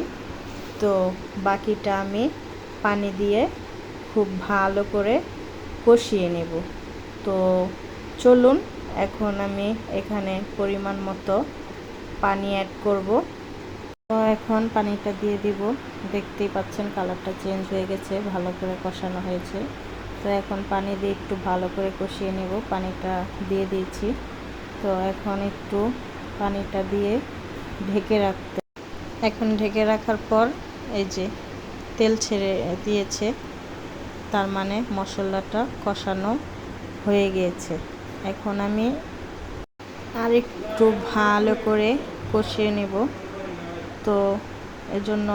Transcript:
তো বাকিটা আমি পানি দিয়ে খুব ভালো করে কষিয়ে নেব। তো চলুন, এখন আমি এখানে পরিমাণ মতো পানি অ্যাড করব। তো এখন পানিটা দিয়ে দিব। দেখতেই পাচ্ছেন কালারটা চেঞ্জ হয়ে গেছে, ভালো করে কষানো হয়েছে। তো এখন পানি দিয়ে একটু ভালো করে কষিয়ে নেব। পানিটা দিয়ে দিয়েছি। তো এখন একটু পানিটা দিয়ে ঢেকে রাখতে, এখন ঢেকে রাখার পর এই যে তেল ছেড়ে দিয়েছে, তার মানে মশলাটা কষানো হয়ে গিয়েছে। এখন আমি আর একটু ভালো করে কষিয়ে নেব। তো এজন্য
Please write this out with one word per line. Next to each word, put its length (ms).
তো 100
বাকিটা 480
আমি 200
পানি 260
দিয়ে 220
খুব 180
ভালো 340
করে 240
কষিয়ে 500
নেব। 160
তো 100
চলুন, 340
এখন 280
আমি 200
এখানে 340
পরিমাণ 380
মতো 280
পানি 320
অ্যাড 140
করব। 260
তো 60
এখন 260
পানিটা 360
দিয়ে 240
দিব। 140
দেখতেই 420
পাচ্ছেন 300
কালারটা 360
চেঞ্জ 200
হয়ে 200
গেছে, 220
ভালো 180
করে 240
কষানো 440
হয়েছে। 320
তো 80
এখন 200
পানি 220
দিয়ে 160
একটু 160
ভালো 280
করে 140
কষিয়ে 380
নেব। 140
পানিটা 440
দিয়ে 220
দিয়েছি। 360
তো 80
এখন 260
একটু 280
পানিটা 420
দিয়ে 220
ঢেকে 360
রাখতে, 340
এখন 200
ঢেকে 340
রাখার 280
পর 160
এই 140
যে 120
তেল 160
ছেড়ে 260
দিয়েছে, 420
তার 260
মানে 200
মশলাটা 640
কষানো 500
হয়ে 300
গিয়েছে। 380
এখন 240
আমি 200
আর 100
একটু 440
ভালো 400
করে 240
কষিয়ে 480
নেব। 160
তো 100
এজন্য 380